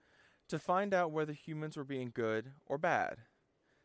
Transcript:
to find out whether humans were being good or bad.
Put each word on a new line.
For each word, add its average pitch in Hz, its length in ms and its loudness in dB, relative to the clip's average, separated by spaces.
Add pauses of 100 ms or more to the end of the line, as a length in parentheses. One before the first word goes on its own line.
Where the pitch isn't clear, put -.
(480)
to 165 100 -4
find 196 360 0
out 180 180 4
whether 156 220 0
humans 151 420 -6
were 147 80 -6
being 131 320 -4
good 113 380 0 (120)
or 139 120 -2
bad. 151 400 2 (680)